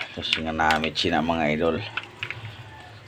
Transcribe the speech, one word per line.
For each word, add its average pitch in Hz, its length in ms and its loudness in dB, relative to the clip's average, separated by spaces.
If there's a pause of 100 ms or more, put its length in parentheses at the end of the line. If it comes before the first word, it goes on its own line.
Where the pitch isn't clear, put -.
(160)
tapos - 160 -4
nga 80 240 0
namit 80 400 4
siya, 82 240 4
mga 82 320 2
idol. 80 240 4 (1300)